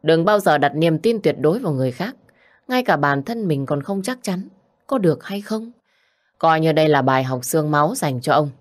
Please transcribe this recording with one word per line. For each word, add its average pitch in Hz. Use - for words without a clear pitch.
Đừng 165
bao 208
giờ 165
đặt 139
niềm 160
tin 220
tuyệt -
đối 160
vào 180
người 131
khác, 233
ngay 254
cả 180
bản 143
thân 226
mình 139
còn 143
không 196
chắc 254
chắn 190
có 262
được 165
hay 202
không. 220
Coi 160
như 160
đây 156
là 143
bài 131
học 131
xương 151
máu 151
dành 135
cho 151
ông. 147